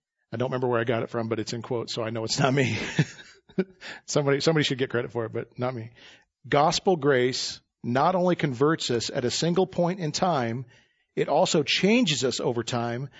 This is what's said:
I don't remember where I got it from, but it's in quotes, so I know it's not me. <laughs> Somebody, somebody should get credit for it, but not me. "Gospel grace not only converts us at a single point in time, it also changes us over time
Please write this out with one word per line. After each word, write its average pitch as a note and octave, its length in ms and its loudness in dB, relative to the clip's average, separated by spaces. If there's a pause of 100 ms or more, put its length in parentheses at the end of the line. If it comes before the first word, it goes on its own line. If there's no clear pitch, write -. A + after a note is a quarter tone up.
(340)
I A#2 40 -6
don't B2 120 0
remember B2+ 180 -2
where A#2 140 2
I - 20 2
got A#2 200 0
it - 60 -8
from, A2+ 200 -4
but A2+ 100 -2
it's G#2+ 140 -6
in A#2 80 -6
quotes, A#2+ 320 -6
so A#2+ 100 -4
I A2 60 -4
know A2+ 140 -4
it's A2+ 160 -4
not E3 140 4
me. A#2+ 240 2 (680)
<laughs> - 600 -8
Somebody, C#3 360 0
somebody D#3+ 220 4
should C3+ 140 -2
get C3 120 -2
credit B2 220 -4
for A2+ 140 -4
it, A2+ 80 -10
but - 260 -10
not B2+ 160 -2
me. A2+ 160 -10 (560)
"Gospel D#3+ 480 2
grace C3 680 0 (200)
not C3+ 320 2
only F3+ 220 2
converts C#3+ 560 0
us A#2 180 0
at C3+ 140 -4
a A#2+ 80 0
single F3 340 2
point F3 360 -2
in D3+ 100 -4
time, C3 540 0 (500)
it C#3+ 140 -2
also D#3+ 340 2
changes F#3 640 2
us A#2+ 160 -2
over A#2+ 200 -2
time A#2+ 460 -4 (120)